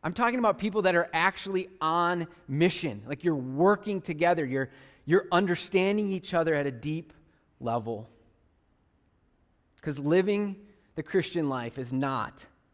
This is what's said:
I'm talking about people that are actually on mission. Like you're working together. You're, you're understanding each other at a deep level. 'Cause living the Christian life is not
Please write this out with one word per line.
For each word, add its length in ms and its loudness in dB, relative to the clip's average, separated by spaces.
I'm 100 -4
talking 260 0
about 180 2
people 260 -2
that 120 4
are 180 2
actually 560 0
on 480 0
mission. 600 0
Like 160 -8
you're 120 2
working 680 0
together. 440 0
You're, 240 -2
you're 260 4
understanding 800 2
each 220 -6
other 220 2
at 100 0
a 60 -2
deep 420 -6
level. 500 -4
'Cause 180 -6
living 580 2
the 80 -6
Christian 460 -2
life 280 -4
is 140 -8
not 540 -4